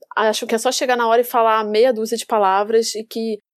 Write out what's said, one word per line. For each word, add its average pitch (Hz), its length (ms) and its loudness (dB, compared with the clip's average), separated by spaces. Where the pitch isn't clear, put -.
acham 220 320 -2
que 233 80 -2
é - 20 0
só 254 140 -2
chegar 254 240 0
na 233 120 0
hora 233 140 4
e 240 40 2
falar 226 400 2
meia 214 280 2
dúzia 226 240 -4
de - 80 -8
palavras 214 680 0
e 220 80 -10
que, 226 360 -6